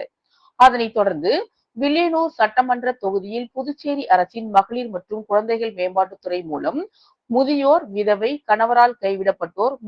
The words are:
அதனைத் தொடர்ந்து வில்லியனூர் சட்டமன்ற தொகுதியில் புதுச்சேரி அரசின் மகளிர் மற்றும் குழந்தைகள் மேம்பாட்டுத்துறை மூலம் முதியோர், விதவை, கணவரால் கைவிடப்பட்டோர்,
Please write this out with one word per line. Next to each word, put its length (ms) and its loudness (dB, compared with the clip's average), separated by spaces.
அதனைத் 320 2
தொடர்ந்து 340 2
வில்லியனூர் 560 0
சட்டமன்ற 560 0
தொகுதியில் 420 -4
புதுச்சேரி 480 -6
அரசின் 400 -2
மகளிர் 400 0
மற்றும் 340 -10
குழந்தைகள் 500 -2
மேம்பாட்டுத்துறை 640 -4
மூலம் 280 -4
முதியோர், 500 2
விதவை, 340 0
கணவரால் 540 4
கைவிடப்பட்டோர், 720 -2